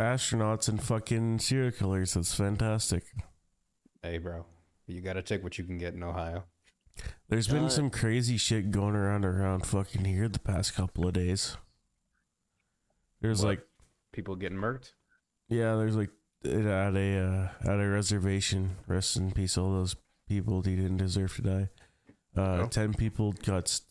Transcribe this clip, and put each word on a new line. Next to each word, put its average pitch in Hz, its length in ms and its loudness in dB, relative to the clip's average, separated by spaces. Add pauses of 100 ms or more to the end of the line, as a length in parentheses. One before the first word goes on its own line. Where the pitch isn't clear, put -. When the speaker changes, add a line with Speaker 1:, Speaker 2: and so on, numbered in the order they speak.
(160)
Speaker 1:
astronauts, 110 520 0
and 107 140 0
fucking 113 560 0
serial 131 340 0
killers. 95 420 0
That's 85 200 0
fantastic. 104 680 0 (1000)
Speaker 2:
Hey, 85 160 -6
bro, 85 280 -8 (400)
you 90 160 -10
gotta 92 200 -4
take 98 200 -4
what 90 160 -8
you 90 60 -8
can 90 140 -6
get 87 160 -6
in 87 80 -10
Ohio. 87 440 -6 (840)
Speaker 1:
There's 110 200 2
been 147 160 2
Speaker 3:
Uh, - 60 2
Speaker 1:
some 143 200 2
crazy 120 480 2
shit 104 320 2
going 101 240 2
around, 101 320 2
around 95 400 2
fucking 98 400 0
here 95 220 2
the 101 100 -4
past 95 360 -2
couple 90 320 0
of 90 80 0
days. 90 420 0 (1600)
There's 110 220 2
Speaker 2:
What? 107 60 4
Speaker 1:
like 98 180 0 (460)
Speaker 2:
People 98 240 -6
getting 92 220 -6
murked? 123 340 -4 (560)
Speaker 1:
Yeah, 113 280 2
there's, 110 200 2
like, 104 140 0 (340)
at 98 520 2
a, 98 220 2
uh, 92 520 0
at 101 100 2
a 101 80 2
reservation. 98 880 0 (120)
Rest 92 280 0
in 95 160 0
peace, 95 240 0
all 92 160 2
those 92 220 0 (320)
people 101 360 0
who 95 120 2
didn't 92 220 0
deserve 92 400 0
to - 60 -6
die. 95 260 0 (680)
Uh, 95 260 2
Speaker 2:
Oh. 110 60 0
Speaker 1:
ten 107 260 0
people 107 380 0
got 95 360 -2
s-, - 220 -2